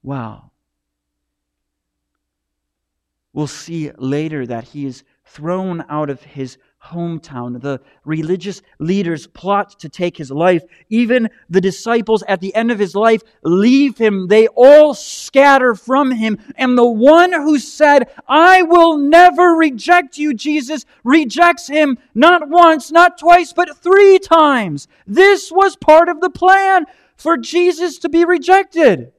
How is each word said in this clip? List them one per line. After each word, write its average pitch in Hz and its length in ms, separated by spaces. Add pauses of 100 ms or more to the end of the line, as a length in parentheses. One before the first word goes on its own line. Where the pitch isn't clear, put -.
well. 120 480 (2750)
We'll 143 160
see 160 480
later 143 500
that 117 180
he 143 220
is 127 160 (220)
thrown 175 640
out 147 220
of 131 120
his 135 360 (240)
hometown. 139 800
The 135 200 (240)
religious 160 580 (160)
leaders 170 480
plot 196 540
to 156 80
take 175 280
his 135 140
life. 165 320 (260)
Even 233 400 (220)
the 180 100
disciples 220 680
at 190 140
the 185 140
end 226 160
of 226 80
his 190 160
life 226 280 (200)
leave 240 560
him. 196 300
They 220 200
all 285 460
scatter 269 800
from 262 380
him. 220 260 (180)
And 247 220
the 240 100
one 302 440
who 302 260
said, 285 500 (180)
"I 359 360
will 330 340
never 339 580
reject 320 640
you," 294 160
Jesus, 294 520 (180)
rejects 320 640
him 285 300 (160)
not 311 340
once, 320 420
not 349 280
twice, 349 340
but 330 240
three 392 420
times. 269 720 (180)
This 359 460
was 381 240
part 320 320
of 320 120
the 359 100
plan 381 560 (300)
for 330 200
Jesus 349 640
to 339 100
be 330 160
rejected. 320 960